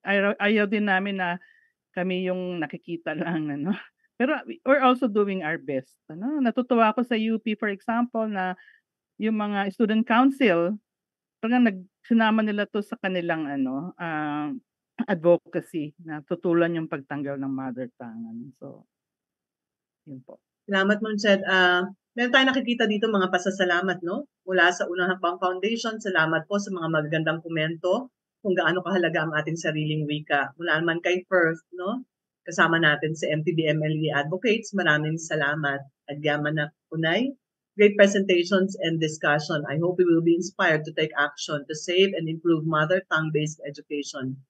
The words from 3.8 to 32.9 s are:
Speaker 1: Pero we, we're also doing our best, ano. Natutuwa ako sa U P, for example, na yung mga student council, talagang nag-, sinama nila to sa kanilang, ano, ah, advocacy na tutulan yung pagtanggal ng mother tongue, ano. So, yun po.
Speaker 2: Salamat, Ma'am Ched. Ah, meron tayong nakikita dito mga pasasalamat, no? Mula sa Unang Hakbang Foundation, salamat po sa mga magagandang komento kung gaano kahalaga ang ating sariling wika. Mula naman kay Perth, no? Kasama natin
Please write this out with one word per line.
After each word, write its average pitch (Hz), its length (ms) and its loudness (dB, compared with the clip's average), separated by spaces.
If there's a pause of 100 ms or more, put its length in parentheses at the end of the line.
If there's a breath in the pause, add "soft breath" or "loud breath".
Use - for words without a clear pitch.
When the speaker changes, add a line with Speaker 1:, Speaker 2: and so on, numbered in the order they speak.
Speaker 1:
Pero 262 240 0
we, - 240 -14
we're 269 160 4
also 254 240 4
doing 202 320 0
our 160 160 -2
best, 135 400 -6 (160)
ano. 254 320 -4
Natutuwa 233 480 2
ako 240 160 -2
sa 240 80 -2
U 220 240 0
P, 214 160 -2
for 208 160 -4
example, 226 560 -2
na 185 320 -4 (560 soft breath)
yung 214 240 -2
mga 202 320 -2
student 220 320 2
council, 220 720 4 (640)
talagang 247 320 2
nag-, 185 160 -12 (160)
sinama 220 400 4
nila 208 240 0
to 208 160 -4
sa - 160 -12
kanilang, 170 480 -2
ano, 139 480 -4
ah, 151 560 -4 (560)
advocacy 170 960 0
na 160 240 -10
tutulan 170 480 0
yung 160 160 -4
pagtanggal 139 480 -6
ng 135 160 -4
mother 131 400 -8
tongue, 113 320 -14
ano. 117 160 -12 (160)
So, 120 240 -18 (1300)
yun 131 160 -16
po. - 160 -20 (240)
Speaker 2:
Salamat, 196 320 2
Ma'am 214 180 -4
Ched. 202 300 4
Ah, 185 400 4 (260)
meron 240 160 -2
tayong 262 220 4
nakikita 240 340 0
dito 208 220 0
mga 190 240 2
pasasalamat, 180 720 0
no? 220 240 -6 (180)
Mula 180 240 4
sa 180 160 -2
Unang 180 320 -2
Hakbang 180 240 -2
Foundation, 220 560 -2
salamat 160 480 0
po 202 160 -2
sa 202 80 -8
mga 170 240 -4
magagandang 156 480 0
komento 165 720 -2 (320)
kung 190 80 2
gaano 175 320 0
kahalaga 170 400 0
ang 160 80 -4
ating 156 240 -2
sariling 151 480 -2
wika. 147 520 -2
Mula 165 240 0
naman 170 200 -2
kay 180 240 0
Perth, 165 360 2 (120)
no? 220 320 -6 (360)
Kasama 165 400 2
natin 151 320 2